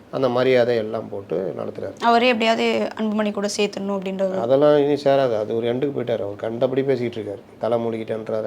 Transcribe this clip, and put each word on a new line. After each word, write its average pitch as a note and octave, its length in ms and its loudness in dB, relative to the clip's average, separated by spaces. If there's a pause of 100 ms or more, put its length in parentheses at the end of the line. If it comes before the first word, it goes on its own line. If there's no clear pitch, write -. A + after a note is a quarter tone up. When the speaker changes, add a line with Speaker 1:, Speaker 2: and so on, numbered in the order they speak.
(100)
Speaker 1:
அந்த C3 180 0
மரியாதை B2 480 4
எல்லாம் A2 320 -4
போட்டு G#2 500 -4
நடத்துறாரு. - 420 -10
Speaker 2:
அவரே A#3 280 4
எப்படியாவது A3+ 680 2
அன்புமணி G#3+ 360 -2
கூட G3+ 240 -4
சேர்த்துடணும் G3+ 420 -2
அப்படின்ற F#3+ 300 -2
ஒரு F#3 120 -4
Speaker 1:
அதெல்லாம் C#3 380 6
இனி C#3+ 140 4
சேராது. C3+ 460 2
அது A2 180 -2
ஒரு A#2 180 0
எண்டுக்கு C#3+ 220 -2
போயிட்டாரு. A#2+ 240 -2
அவர் G2+ 160 -8
கண்டபடி B2+ 460 0
பேசிக்கிட்டு A#2+ 380 -2
இருக்காரு. G2+ 220 -10 (160)
தலை A#2+ 200 0
மூடிக்கிட்டேன்றாரு, A2 680 -4